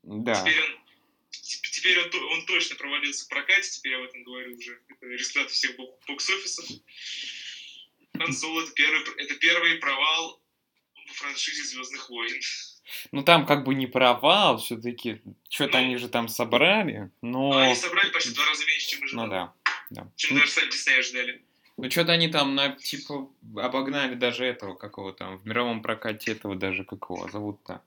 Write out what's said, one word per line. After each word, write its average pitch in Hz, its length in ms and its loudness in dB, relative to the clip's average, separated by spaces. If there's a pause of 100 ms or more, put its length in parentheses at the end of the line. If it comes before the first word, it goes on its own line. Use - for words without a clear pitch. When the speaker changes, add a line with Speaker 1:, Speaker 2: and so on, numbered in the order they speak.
Speaker 1:
Да. 107 380 0
Speaker 2:
Теперь 156 220 4
он, - 160 -2 (520)
теп-, - 420 -8
теперь 180 280 4
он 170 100 -2
то-, 175 200 -4
он 165 160 -2
точно 160 300 0
провалился 143 480 -4
в - 40 -18
прокате, 160 420 2
теперь 135 220 -6
я 127 60 -2
об 127 60 -6
этом 127 200 -16
говорю 123 320 -12
уже. 120 320 -16
Это 127 180 -20
результаты 127 460 -4
всех 127 240 0
бок-, 127 300 -16
бокс-офисов. 175 600 -4 (1500)
Хан 160 140 -2
Соло — 160 300 -4
это 160 100 -8
первый 151 320 4
пр-, - 140 -8
это 139 180 -6
первый 170 420 4
провал 156 600 0 (680)
во - 60 -18
франшизе 143 500 -6
"Звёздных 127 460 -10
войн". 117 300 -6 (720)
Speaker 1:
Ну, 139 140 -2
там 165 220 8
как 143 180 4
бы 131 100 2
не 131 140 0
провал, 127 680 6
всё-таки 117 640 -6 (280)
чё-то 143 300 0
Speaker 2:
Ну, 127 60 4
Speaker 1:
они 127 120 0
же 120 120 -6
там 117 200 0
собрали, 117 840 4 (100)
но 131 320 0
Speaker 2:
ну, 135 60 6
они 131 160 8
собрали - 360 2
почти 127 200 -2
в 117 40 -8
два - 120 2
раза 147 180 0
меньше, - 260 0
чем - 100 -4
Speaker 1:
Ну - 60 -8
Speaker 2:
ожидал. 117 220 -4
Speaker 1:
да, 92 260 -4 (360)
да. - 260 -14
Speaker 2:
Чем - 180 0
Speaker 1:
Ну, 143 60 6
Speaker 2:
даже - 120 4
сами - 180 0
Дисней 135 300 2
ожидали. 123 420 -4 (340)
Speaker 1:
ну, 131 120 -6
чё-то 170 240 4
они 165 160 4
там 139 260 2
на, 139 220 2
типа, 143 520 -8 (280)
обогнали 131 580 -2
даже 123 300 0
этого, 104 320 -4
какого 101 360 -10
там, 95 260 -10
в 101 80 -16
мировом 117 360 0
прокате 110 500 -4
этого 107 220 -6
даже, 95 300 -2
какого 90 440 -10
зовут-то? 104 580 -10